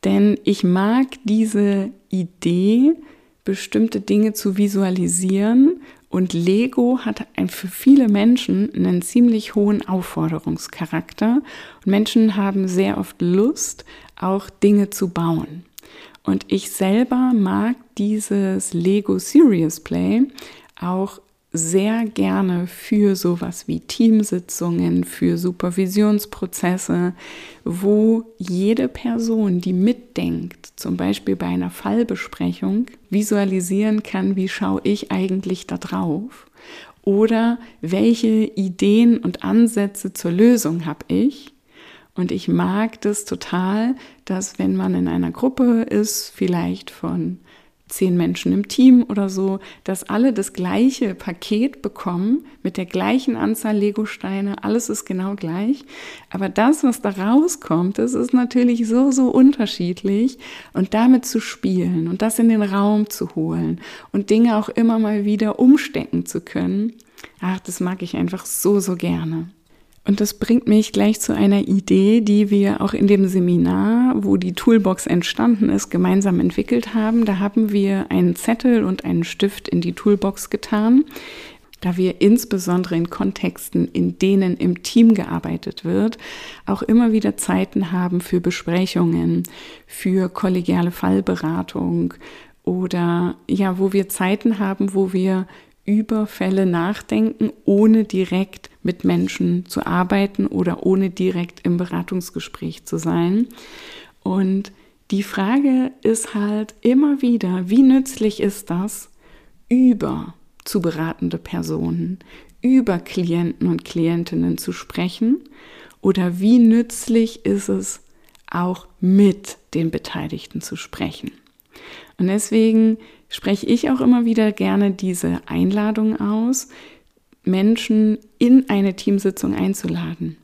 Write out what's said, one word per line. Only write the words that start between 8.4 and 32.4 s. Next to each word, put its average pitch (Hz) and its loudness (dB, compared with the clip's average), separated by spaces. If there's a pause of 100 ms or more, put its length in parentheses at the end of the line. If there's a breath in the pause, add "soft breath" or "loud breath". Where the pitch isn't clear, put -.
einen 180 0
ziemlich 233 2
hohen 202 2
Aufforderungscharakter. 165 -4 (420 loud breath)
Und - 0
Menschen 214 2
haben 196 -2
sehr 190 -2
oft - -8
Lust, 190 0 (340 loud breath)
auch 190 -4
Dinge 202 2
zu 190 -4
bauen. 170 -4 (580 loud breath)
Und - -4
ich - -4
selber 247 0
mag 202 0 (220)
dieses 202 -2
Lego 190 0
Serious 185 4
Play 185 0 (580 loud breath)
auch 185 -6 (360)
sehr 190 0
gerne 190 0
für 202 0
sowas 175 -4
wie 160 -4
Teamsitzungen, 180 0
für 175 -2
Supervisionsprozesse, 185 -2 (500 loud breath)
wo 208 2 (140)
jede 196 0
Person, 226 -2
die 185 -4
mitdenkt, 175 -4
zum - -6
Beispiel - -2
bei 175 -6
einer 180 -4
Fallbesprechung, 202 -4 (240)